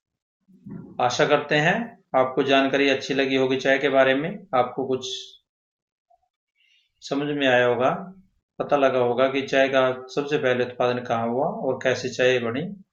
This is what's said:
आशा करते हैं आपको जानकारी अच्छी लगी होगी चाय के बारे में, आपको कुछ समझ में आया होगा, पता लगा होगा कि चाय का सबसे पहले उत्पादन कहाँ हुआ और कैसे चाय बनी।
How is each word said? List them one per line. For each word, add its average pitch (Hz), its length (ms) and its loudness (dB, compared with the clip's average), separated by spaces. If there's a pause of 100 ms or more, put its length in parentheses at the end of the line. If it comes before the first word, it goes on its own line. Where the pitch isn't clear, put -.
(1000)
आशा 123 260 0
करते 147 280 0
हैं 185 500 -2 (100)
आपको 131 280 2
जानकारी 135 460 2
अच्छी 135 260 -2
लगी 135 220 0
होगी 131 200 2
चाय 135 220 2
के 143 100 0
बारे 131 260 4
में, 170 400 -6
आपको 123 320 0
कुछ 127 200 -4 (1900)
समझ 147 360 -4
में 139 100 0
आया 123 200 4
होगा, 123 240 2 (680)
पता 143 180 0
लगा 131 220 2
होगा 120 300 2
कि 135 140 -2
चाय 135 260 2
का 127 380 0
सबसे 147 320 -2
पहले 123 260 0
उत्पादन 123 400 -2
कहाँ 117 240 -2
हुआ 135 180 -2
और 135 360 -4
कैसे 127 260 -2
चाय 127 300 2
बनी। 117 240 -4 (300)